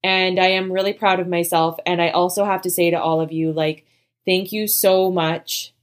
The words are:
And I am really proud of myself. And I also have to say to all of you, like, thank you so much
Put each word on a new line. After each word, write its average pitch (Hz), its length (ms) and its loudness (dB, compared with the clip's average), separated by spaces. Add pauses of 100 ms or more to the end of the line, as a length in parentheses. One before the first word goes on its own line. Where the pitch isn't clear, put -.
And 185 340 0
I 185 120 4
am 190 200 -2
really 190 220 -2
proud 190 260 0
of 180 80 -4
myself. 170 580 0
And 175 160 0
I 170 100 2
also 185 340 0
have 190 180 -2
to 180 80 -4
say 170 200 2
to 165 120 0
all 160 180 0
of 160 120 -4
you, 160 200 -2
like, 156 320 -2 (400)
thank 185 280 0
you 214 160 -4
so 190 420 4
much 165 720 -4